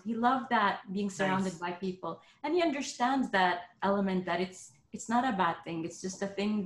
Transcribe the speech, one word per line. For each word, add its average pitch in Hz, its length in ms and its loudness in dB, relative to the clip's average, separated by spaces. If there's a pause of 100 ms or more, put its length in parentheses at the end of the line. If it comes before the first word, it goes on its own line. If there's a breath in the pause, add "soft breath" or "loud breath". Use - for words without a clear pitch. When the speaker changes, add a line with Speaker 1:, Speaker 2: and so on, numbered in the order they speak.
Speaker 1:
He 226 100 -2
loved 240 320 2 (100)
that, 202 160 4 (180)
being 202 180 0
surrounded 190 440 0
Speaker 2:
Nice. 170 120 -8
Speaker 1:
by 180 60 -2 (140)
people. 175 360 -6 (220 soft breath)
And 294 120 -2
he 359 60 4
understands 269 680 0
that 180 240 4 (340)
element, 190 400 2
that 170 160 0
it's, - 160 -10 (340)
it's - 140 -10
not 240 220 2
a 208 120 0
bad 165 220 2
thing. 160 220 -4
It's - 140 -12
just 185 200 -6
a 202 60 -2
thing 208 380 -2